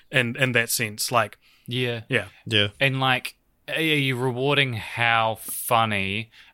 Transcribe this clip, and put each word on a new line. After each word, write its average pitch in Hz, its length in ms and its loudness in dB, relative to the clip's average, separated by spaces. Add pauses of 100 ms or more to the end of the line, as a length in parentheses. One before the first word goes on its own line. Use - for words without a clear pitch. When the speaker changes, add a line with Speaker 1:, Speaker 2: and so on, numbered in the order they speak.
(100)
Speaker 1:
in, 127 260 0
in 131 160 0
that 117 180 2
sense. 107 400 -4
Like, 113 280 0 (280)
Speaker 2:
Yeah. 120 440 -2
Speaker 1:
yeah. 107 160 0 (200)
Speaker 3:
Yeah. 107 220 2 (100)
Speaker 2:
And, 135 220 2
like, 127 360 0 (320)
are 131 120 -4
you 143 360 2
rewarding 131 580 0
how 113 680 0
funny 107 880 -2 (220)